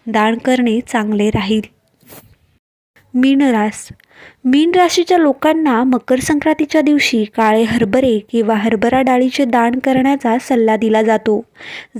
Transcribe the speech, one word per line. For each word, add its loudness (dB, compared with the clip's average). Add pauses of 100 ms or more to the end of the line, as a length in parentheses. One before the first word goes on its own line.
दान 0
करणे 0
चांगले -2
राहील. -2 (1500)
मीन 2
रास. -2 (560)
मीन 2
राशीच्या 2
लोकांना 2
मकर 0
संक्रांतीच्या 0
दिवशी 0
काळे 0
हरभरे 0 (120)
किंवा 0
हरभरा 0
डाळीचे 0
दान 0
करण्याचा 0
सल्ला 0
दिला 0
जातो. 0 (540)